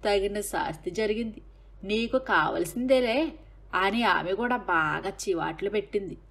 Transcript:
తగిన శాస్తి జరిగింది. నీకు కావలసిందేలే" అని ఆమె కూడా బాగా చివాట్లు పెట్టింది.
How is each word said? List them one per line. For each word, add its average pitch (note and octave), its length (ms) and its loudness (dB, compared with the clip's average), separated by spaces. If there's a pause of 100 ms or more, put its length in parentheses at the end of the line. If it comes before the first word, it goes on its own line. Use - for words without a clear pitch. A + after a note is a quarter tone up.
తగిన G3+ 360 2
శాస్తి E3 500 -4
జరిగింది. A3 520 -2 (420)
నీకు A3+ 340 0
కావలసిందేలే" A#3+ 1120 2 (420)
అని G3 280 2
ఆమె F3 300 2
కూడా A#3+ 240 0
బాగా D#3+ 540 0
చివాట్లు E3 600 -4
పెట్టింది. G3+ 460 -4 (140)